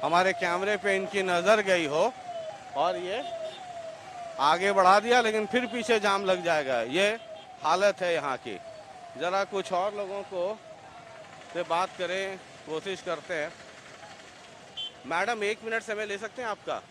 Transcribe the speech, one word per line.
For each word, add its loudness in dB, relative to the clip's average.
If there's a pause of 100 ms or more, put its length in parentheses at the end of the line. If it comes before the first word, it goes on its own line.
हमारे 6
कैमरे 0
पे 2
इनकी 0
नज़र 6
गई 4
हो 2 (640)
और 2
ये -6 (1160)
आगे 4
बढ़ा 8
दिया, 4
लेकिन 2
फिर 2
पीछे 0
जाम 2
लग 2
जाएगा। 2
ये 2 (560)
हालत 4
है 2
यहाँ 0
की। -6 (580)
ज़रा 0
कुछ -2
और 0
लोगों -4
को -4 (920)
से -2
बात 0
करें, -4
कोशिश -8
करते -4
हैं। -4 (1500)
मैडम, 0
एक -2
मिनट -2
समय -4
ले -6
सकते -10
हैं -4
आपका? -4